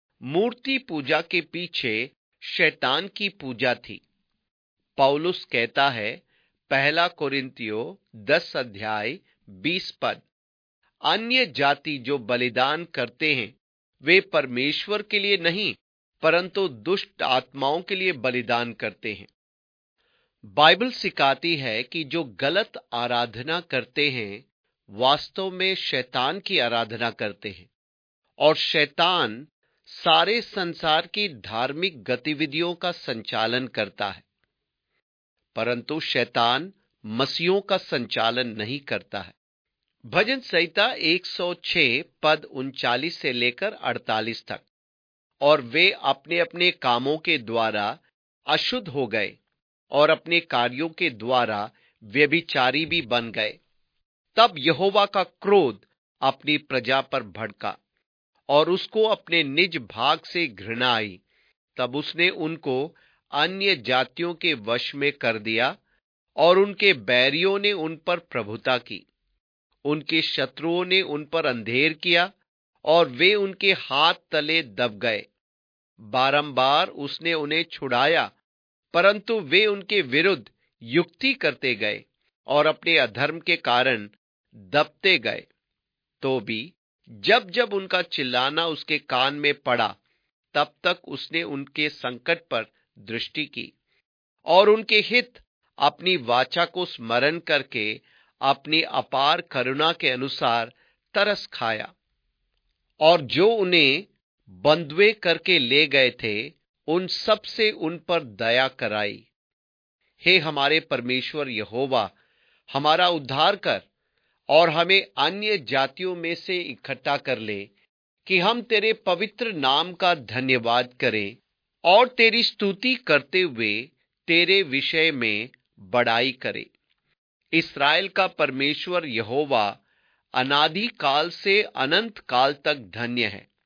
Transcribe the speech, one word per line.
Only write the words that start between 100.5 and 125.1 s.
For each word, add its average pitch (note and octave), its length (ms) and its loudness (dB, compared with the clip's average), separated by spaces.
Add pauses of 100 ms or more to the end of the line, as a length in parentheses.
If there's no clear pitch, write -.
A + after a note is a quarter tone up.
तरस G3+ 320 0
खाया। A2+ 480 -6 (1080)
और D#3+ 200 6
जो C#3 280 2
उन्हें F3+ 580 2 (420)
बंधुए D#3 640 2
करके F3 460 2
ले C#3 280 4
गए C3+ 240 4
थे, A2+ 420 -6 (340)
उन F3 200 0
सब - 360 -2
से G#3+ 280 -2
उन E3 280 -6
पर E3 240 -2
दया A#2 460 0
कराई। G#2+ 600 -6 (960)
हे F3+ 140 6
हमारे D3+ 420 0
परमेश्वर B2+ 680 -4
यहोवा, A2+ 640 -2 (640)
हमारा D#3+ 360 4
उद्धार D#3 480 0
कर B2+ 260 -2 (640)
और D#3+ 220 6
हमें E3+ 360 2 (100)
अन्य G3 420 -2
जातियों C3+ 580 -4
में E3 180 -6
से F3+ 260 -6
इकट्ठा C#3+ 560 -6
कर C3 220 -4
ले, G#2 320 -8 (560)
कि F#3 120 2
हम A3 240 0
तेरे A3 300 0
पवित्र G#3+ 600 -4
नाम D3+ 400 0
का F3 220 2
धन्यवाद B2 880 0
करें G#2+ 360 -2 (480)
और A3 240 8
तेरी A3+ 340 4
स्तुति G3+ 520 -2
करते D#3+ 460 2
हुए A2+ 500 -2 (360)
तेरे F3 360 4
विषय D#3 500 0